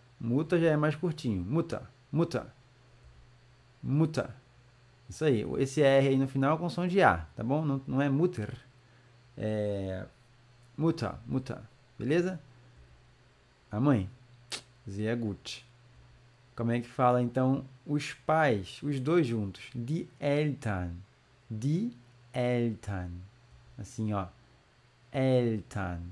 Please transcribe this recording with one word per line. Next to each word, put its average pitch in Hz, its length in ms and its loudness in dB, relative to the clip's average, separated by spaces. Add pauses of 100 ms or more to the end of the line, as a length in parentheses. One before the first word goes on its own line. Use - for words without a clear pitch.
(200)
Mutter 151 380 0
já 165 120 4
é 151 60 4
mais 151 180 2
curtinho. 127 500 -2
Mutter, 160 380 -2 (280)
Mutter. 170 360 0 (1400)
Mutter. 151 480 0 (760)
Isso - 160 -12
aí. 127 220 4 (140)
Esse 135 240 2
R 139 260 6
aí 135 80 4
no 135 100 4
final 135 300 2
é - 20 -2
com 175 120 -4
som 175 160 -2
de 185 160 4
A, 87 240 4 (100)
tá 113 80 -6
bom? 143 180 0
Não, 139 240 -2
não 135 140 -2
é 143 80 2
Mutter. 139 480 0 (800)
É 101 680 -4 (720)
Mutter, 151 340 0 (140)
Mutter. 131 320 -4 (400)
Beleza? 170 420 0 (1300)
A 104 80 -4
mãe. 117 300 2 (800)
Sehr 107 300 -2
gut. - 480 -8 (880)
Como 117 160 0
é 120 80 0
que 120 80 -8
fala, 123 320 4
então, 131 420 2 (220)
os 147 300 -4
pais, 143 680 0
os 143 160 -2
dois 151 280 2
juntos? 107 480 -4
Die 127 340 -4 (100)
Eltern. 120 800 -2 (540)
Die 151 440 -2 (380)
Eltern. 117 800 -2 (640)
Assim, 107 380 -4
ó. 92 140 -2 (840)
Eltern. 110 1000 0